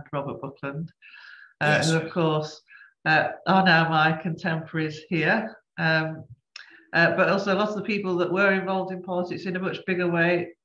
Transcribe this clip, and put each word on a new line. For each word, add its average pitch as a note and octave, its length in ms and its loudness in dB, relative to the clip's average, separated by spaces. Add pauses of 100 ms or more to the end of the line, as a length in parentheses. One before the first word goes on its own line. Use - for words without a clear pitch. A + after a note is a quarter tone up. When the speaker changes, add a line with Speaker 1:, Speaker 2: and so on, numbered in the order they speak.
(140)
Speaker 1:
Robert C3 280 -6
Buckland, C#3 500 -10 (720)
uh, D3+ 160 4
Speaker 2:
Yes. D#3+ 140 2
Speaker 1:
who, D#3+ 60 4
of D#3+ 140 -4
course, D#3 500 -2 (440)
uh, D#3 240 4 (180)
are F3+ 180 6
now E3 240 6
my D#3+ 240 2
contemporaries D#3+ 840 -4 (100)
here. F3 460 0 (220)
Um, D#3+ 460 0 (680)
uh, E3 240 4
but E3 120 2
also G3 260 2
lots G#3 160 0
of G#3 60 -6
the F#3+ 60 -6
people G3+ 340 -2
that F3 140 0
were F#3+ 220 4
involved F#3+ 380 -2
in F3+ 120 -8
politics F3+ 420 -4
in F#3 100 -4
a F#3 40 -2
much F#3 260 -4
bigger F3+ 240 0
way E3+ 440 0 (120)